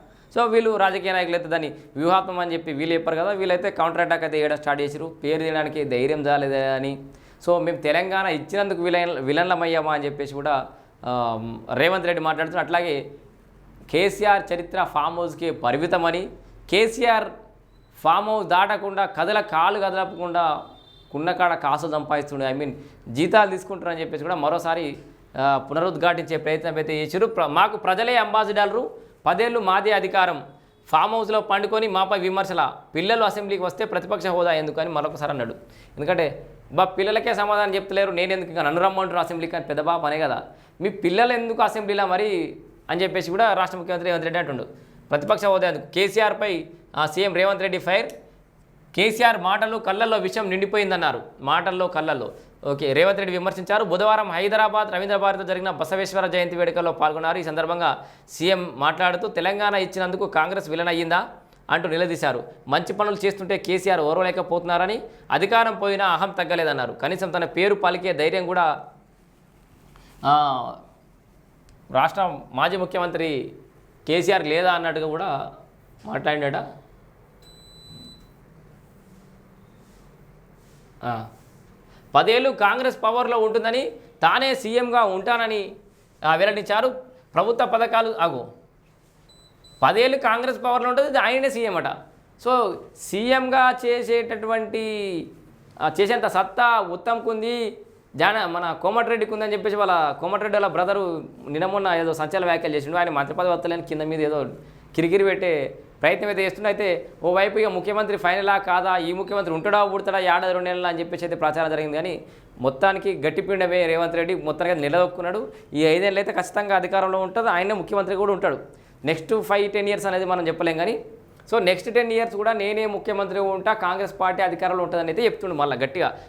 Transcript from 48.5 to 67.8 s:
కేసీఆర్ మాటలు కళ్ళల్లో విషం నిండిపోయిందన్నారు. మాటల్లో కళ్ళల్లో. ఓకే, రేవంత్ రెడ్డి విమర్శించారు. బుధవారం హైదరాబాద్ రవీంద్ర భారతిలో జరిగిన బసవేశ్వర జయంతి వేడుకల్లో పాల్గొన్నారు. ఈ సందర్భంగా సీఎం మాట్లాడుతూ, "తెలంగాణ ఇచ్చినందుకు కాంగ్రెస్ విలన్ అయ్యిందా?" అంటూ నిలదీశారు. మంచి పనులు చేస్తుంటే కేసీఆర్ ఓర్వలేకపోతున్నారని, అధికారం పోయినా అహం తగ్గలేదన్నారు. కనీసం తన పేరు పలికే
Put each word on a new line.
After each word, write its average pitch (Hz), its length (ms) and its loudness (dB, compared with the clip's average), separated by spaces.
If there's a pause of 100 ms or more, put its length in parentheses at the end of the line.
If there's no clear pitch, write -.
కేసీఆర్ 226 440 4
మాటలు 208 360 0
కళ్ళల్లో 220 400 0
విషం 190 340 -2
నిండిపోయిందన్నారు. 185 720 0 (180)
మాటల్లో 175 460 0
కళ్ళల్లో. 151 460 -2 (340)
ఓకే, 143 260 0
రేవంత్ 185 260 4
రెడ్డి 185 200 -2
విమర్శించారు. 185 460 0
బుధవారం 208 460 2
హైదరాబాద్ 208 640 2
రవీంద్ర 196 240 0
భారతిలో 196 280 0
జరిగిన 185 260 -2
బసవేశ్వర 185 560 -2
జయంతి 175 300 0
వేడుకల్లో 170 360 0
పాల్గొన్నారు. 160 460 0
ఈ 180 40 -6
సందర్భంగా 160 640 -2 (220)
సీఎం 185 480 0
మాట్లాడుతూ, 175 520 2
"తెలంగాణ 202 460 0
ఇచ్చినందుకు 190 520 -2
కాంగ్రెస్ 160 440 -2
విలన్ 165 180 -2
అయ్యిందా?" 170 400 0 (420)
అంటూ 170 180 0
నిలదీశారు. 156 560 -2 (240)
మంచి 160 240 0
పనులు 202 340 -2
చేస్తుంటే 190 320 -2
కేసీఆర్ 180 420 0
ఓర్వలేకపోతున్నారని, 175 1040 0 (280)
అధికారం 220 440 2
పోయినా 196 320 0
అహం 180 240 2
తగ్గలేదన్నారు. 160 640 0
కనీసం 175 380 -4
తన 170 140 -2
పేరు 190 300 2
పలికే 180 380 0